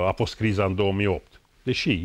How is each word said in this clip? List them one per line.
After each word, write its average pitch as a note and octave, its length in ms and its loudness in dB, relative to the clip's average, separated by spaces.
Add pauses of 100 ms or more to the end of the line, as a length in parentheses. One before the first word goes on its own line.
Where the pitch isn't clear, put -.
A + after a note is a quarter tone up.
a F#2+ 40 2
fost - 220 -2
criza G#2 300 0
în F#2+ 100 0
două G2 180 2
mii G2+ 140 0
opt, - 340 -4 (220)
deși A#2+ 420 -2